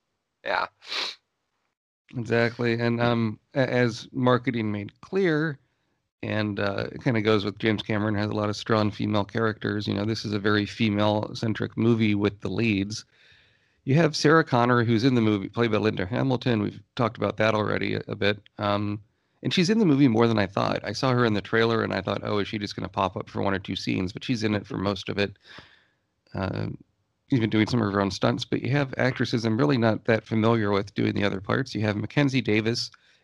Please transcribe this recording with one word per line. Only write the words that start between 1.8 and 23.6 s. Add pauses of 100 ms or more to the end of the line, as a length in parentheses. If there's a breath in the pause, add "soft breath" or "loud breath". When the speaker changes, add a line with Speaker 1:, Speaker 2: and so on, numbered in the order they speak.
Speaker 2:
Exactly.
And,
um, (140)
a-,
as
marketing
made
clear, (640)
and,
uh,
it
kinda
goes
with
James
Cameron,
has
a
lot
of
strong
female
characters.
You
know,
this
is
a
very
female-centric
movie
with
the
leads. (800 soft breath)
You
have
Sarah
Connor,
who's
in
the
movie,
played
by
Linda
Hamilton.
We've (140)
talked
about
that
already
a,
a
bit. (200)
Um, (420)
and
she's
in
the
movie
more
than
I
thought.
I
saw
her
in
the
trailer,
and
I
thought,
"Oh,
is
she
just
gonna
pop
up
for
one
or
two